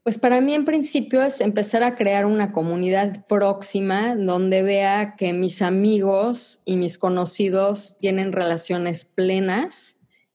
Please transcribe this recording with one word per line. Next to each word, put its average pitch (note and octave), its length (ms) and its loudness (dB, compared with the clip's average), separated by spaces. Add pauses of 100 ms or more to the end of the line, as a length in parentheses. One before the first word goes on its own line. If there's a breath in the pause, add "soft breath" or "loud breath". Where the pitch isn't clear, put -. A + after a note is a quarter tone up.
Pues A3+ 140 -2
para B3 240 4
mí C#4 140 2
en D4+ 100 0
principio C#4+ 580 0
es C4+ 200 -2
empezar G#3 400 0
a A#3+ 140 0
crear G3+ 280 2
una G#3 280 0
comunidad F#3 760 -2
próxima G3 880 0
donde F#3+ 480 2
vea G3 560 0
que F3 160 0
mis F3+ 260 -2
amigos G3 1040 0
y F#3 120 -2
mis F3 200 -2
conocidos F#3+ 1040 -2
tienen F#3+ 340 -2
relaciones F3 720 -2
plenas F#3+ 920 -2 (360)